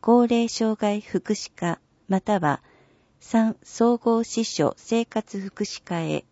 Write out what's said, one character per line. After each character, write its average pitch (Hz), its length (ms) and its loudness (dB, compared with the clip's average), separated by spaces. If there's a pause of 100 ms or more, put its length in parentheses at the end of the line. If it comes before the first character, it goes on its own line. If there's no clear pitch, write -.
高 240 260 6
齢 233 220 2
障 220 320 -2
害 208 200 0
福 - 320 -4
祉 - 220 -6
課 170 260 -4 (260)
ま 190 140 0
た 208 180 0
は 151 240 0 (560)
三 220 460 0
総 233 320 0
合 233 260 0
支 226 220 -4
所 - 320 0
生 233 280 -2
活 - 360 -8
福 196 240 -8
祉 - 180 -12
課 170 200 -6
へ。 156 300 -4